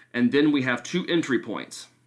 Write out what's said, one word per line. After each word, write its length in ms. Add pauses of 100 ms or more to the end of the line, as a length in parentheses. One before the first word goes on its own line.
(140)
and 180
then 200
we 120
have 200
two 240
entry 320
points 480 (200)